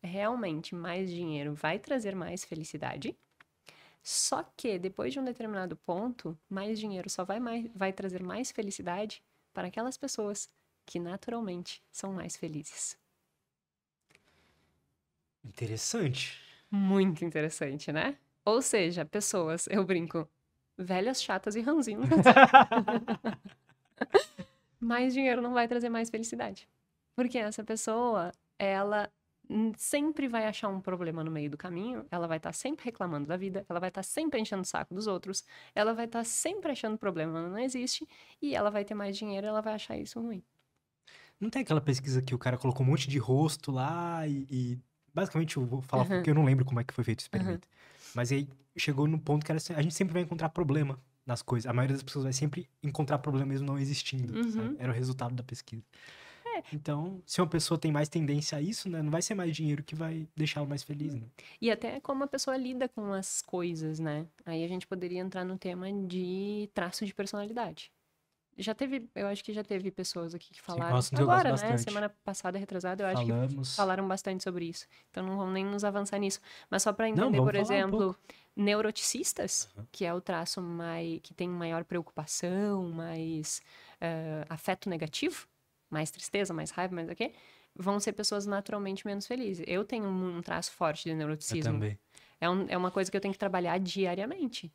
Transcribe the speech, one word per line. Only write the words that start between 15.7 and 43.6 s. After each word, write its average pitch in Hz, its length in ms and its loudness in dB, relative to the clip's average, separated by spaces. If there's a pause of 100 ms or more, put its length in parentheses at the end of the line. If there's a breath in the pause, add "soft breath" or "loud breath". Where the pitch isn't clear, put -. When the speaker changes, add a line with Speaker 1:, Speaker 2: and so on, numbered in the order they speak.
Speaker 1:
Muito 190 560 4
interessante, 156 680 -2
né? 254 240 0 (280)
Ou 220 160 6
seja, 175 440 2
pessoas, 170 640 0
eu 190 160 4
brinco, 170 440 0 (480)
velhas 190 460 0
chatas 202 320 -2
e 226 60 0
ranzinhas. 240 480 2
<laughs> - 2750 8
Mais 240 340 2
dinheiro 254 260 4
não 240 120 0
vai 240 160 4
trazer 240 200 0
mais 233 220 0
felicidade. 226 580 -6 (460)
Porque 247 240 0
essa 214 240 -2
pessoa, 220 720 0 (260)
ela, 202 500 2 (400)
hum, 220 280 2
sempre 302 500 0
vai 233 200 0
achar 214 220 -2
um 196 120 -4
problema 175 420 -4
no 156 80 -2
meio 151 180 -2
do 147 80 -6
caminho, 190 540 -6
ela 170 160 -2
vai 160 140 -2
tá 170 120 -6
sempre - 340 -6
reclamando 170 420 -4
da 170 80 -2
vida, 190 320 -4
ela 175 100 -2
vai 180 140 -4
tá 190 100 -6
sempre 294 380 -2
enchendo 202 220 -2
o - 20 -2
saco - 280 -4
dos 202 140 -4
outros, 190 380 -4 (280 loud breath)
ela 220 220 2
vai 233 140 -4
tá 233 160 -2
sempre 349 480 -2
achando 220 260 -2
problema 160 400 -2
onde 170 120 -4
não 196 80 -4
existe, 254 500 -2 (320 loud breath)
e 285 160 0
ela 208 140 4
vai 208 140 0
ter 208 100 -6
mais 202 220 -4
dinheiro, 202 300 -4
ela 214 140 0
vai 214 140 -2
achar - 220 -8
isso - 240 -8
ruim. 233 220 -6 (960 loud breath)
Speaker 2:
Não 208 100 -2
tem 269 140 0
aquela 156 180 4
pesquisa 131 400 2
que 127 140 -2
o 123 40 0
cara 123 200 0
colocou 131 260 2
um 131 40 6
monte 143 200 4
de 139 100 0
rosto 139 520 2